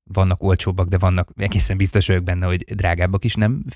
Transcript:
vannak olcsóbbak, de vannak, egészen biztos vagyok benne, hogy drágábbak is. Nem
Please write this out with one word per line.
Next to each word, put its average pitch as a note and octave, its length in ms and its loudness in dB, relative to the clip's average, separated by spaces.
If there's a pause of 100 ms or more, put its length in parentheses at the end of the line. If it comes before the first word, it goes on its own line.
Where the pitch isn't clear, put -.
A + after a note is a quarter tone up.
vannak F#2 400 0
olcsóbbak, F#2 440 2
de F#2 100 2
vannak, F2+ 380 2
egészen G2 420 0
biztos G2 300 2
vagyok F2+ 160 2
benne, F2+ 220 -2
hogy F2+ 180 -2
drágábbak F#2 600 -2
is. A2+ 80 -2
Nem A2 300 0 (120)